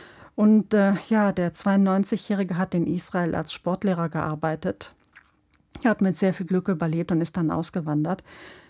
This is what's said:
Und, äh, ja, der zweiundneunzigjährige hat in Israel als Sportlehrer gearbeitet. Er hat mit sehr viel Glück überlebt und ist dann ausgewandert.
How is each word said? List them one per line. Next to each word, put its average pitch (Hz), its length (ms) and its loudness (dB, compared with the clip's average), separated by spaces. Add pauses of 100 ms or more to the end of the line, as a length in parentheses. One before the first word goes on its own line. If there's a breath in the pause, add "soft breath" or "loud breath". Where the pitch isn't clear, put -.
(340 loud breath)
Und, 214 400 4
äh, 196 200 4 (160)
ja, 208 240 2
der 175 200 -2
zweiundneunzigjährige 196 1040 0
hat 185 160 -2
in 170 140 0
Israel 175 480 -2
als 160 160 -4
Sportlehrer 175 580 -2
gearbeitet. 156 880 -4 (880)
Er 226 80 4
hat - 100 0
mit 190 140 2
sehr 190 180 0
viel 180 120 -8
Glück 185 220 -2
überlebt 170 440 -2
und 165 100 2
ist 170 160 -4
dann 160 140 0
ausgewandert. 160 720 -2 (460 loud breath)